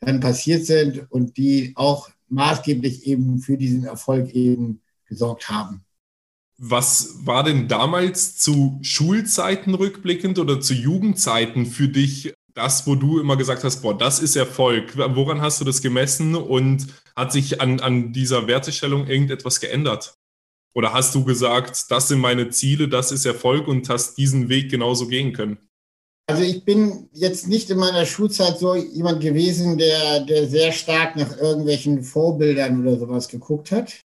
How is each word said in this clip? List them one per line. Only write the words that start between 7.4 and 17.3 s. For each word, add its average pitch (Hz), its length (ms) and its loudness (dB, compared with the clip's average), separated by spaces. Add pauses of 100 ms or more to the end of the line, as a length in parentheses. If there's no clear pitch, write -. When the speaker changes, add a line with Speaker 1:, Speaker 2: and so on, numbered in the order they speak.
Speaker 2:
denn 143 220 2
damals 165 680 0
zu 139 460 2
Schulzeiten 190 920 0
rückblickend 185 640 -2
oder 143 220 0
zu - 140 0
Jugendzeiten 127 880 0
für 135 240 0
dich 139 460 0 (180)
das, 123 340 -2
wo 143 80 2
du 147 260 2
immer 143 180 2
gesagt 127 260 -2
hast, 135 160 -2
„Boah, 104 160 0
das 127 240 0
ist 160 160 0
Erfolg“? 127 640 0
Woran 139 420 0
hast 151 220 -2
du - 20 -2
das 135 160 0
gemessen 139 560 0
und 135 520 0 (280)
hat 131 160 -4